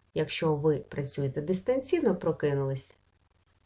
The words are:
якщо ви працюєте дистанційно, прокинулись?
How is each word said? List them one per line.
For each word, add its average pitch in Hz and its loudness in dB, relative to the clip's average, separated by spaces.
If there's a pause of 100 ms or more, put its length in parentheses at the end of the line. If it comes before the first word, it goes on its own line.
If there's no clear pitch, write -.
(140)
якщо 160 0
ви 147 2
працюєте 139 -4
дистанційно, 247 2
прокинулись? 139 -2 (680)